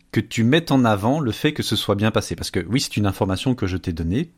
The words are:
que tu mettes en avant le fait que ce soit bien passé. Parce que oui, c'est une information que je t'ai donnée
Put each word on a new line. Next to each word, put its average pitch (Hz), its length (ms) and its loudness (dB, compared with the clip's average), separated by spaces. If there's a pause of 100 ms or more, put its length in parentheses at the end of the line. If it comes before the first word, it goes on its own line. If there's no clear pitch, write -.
(100)
que 113 100 2
tu 110 240 -2
mettes 135 260 2
en 131 140 4
avant 110 340 2
le 147 140 -2
fait 151 220 0
que - 80 -4
ce - 140 -2
soit - 180 0
bien 107 160 2
passé. 98 260 -2
Parce - 140 -8
que 95 180 -2
oui, 127 120 0
c'est - 180 -4
une 104 80 2
information 95 480 0
que 107 120 -2
je 90 120 -2
t'ai 87 160 -4
donnée 92 440 -2